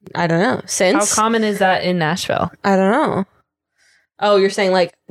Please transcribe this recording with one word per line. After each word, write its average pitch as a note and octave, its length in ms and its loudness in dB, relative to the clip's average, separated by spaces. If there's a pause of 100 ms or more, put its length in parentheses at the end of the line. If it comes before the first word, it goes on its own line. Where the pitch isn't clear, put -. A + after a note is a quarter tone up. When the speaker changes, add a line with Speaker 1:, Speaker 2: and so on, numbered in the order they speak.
(140)
Speaker 1:
I E3+ 140 -2
don't E3 120 0
know. A#3+ 260 -2
Since? G3+ 480 0
Speaker 2:
How G#3+ 100 0
common A3+ 200 0
is G#3 140 -2
that F#3 240 0
in F3+ 160 -2
Nashville? E3 520 -2 (140)
Speaker 1:
I G3 120 2
don't F#3+ 160 2
know. B3+ 320 -2 (960)
Oh, G#3 160 4
you're G3 140 4
saying, G3 220 0
like, F3+ 220 0 (160)